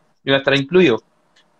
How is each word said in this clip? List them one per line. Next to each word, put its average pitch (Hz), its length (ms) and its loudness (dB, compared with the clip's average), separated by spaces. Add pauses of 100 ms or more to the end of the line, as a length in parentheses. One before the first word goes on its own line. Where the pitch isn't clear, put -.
(220)
no 135 80 -6
iba 139 60 2
a - 40 -2
estar 139 140 -2
incluido. 139 480 0 (580)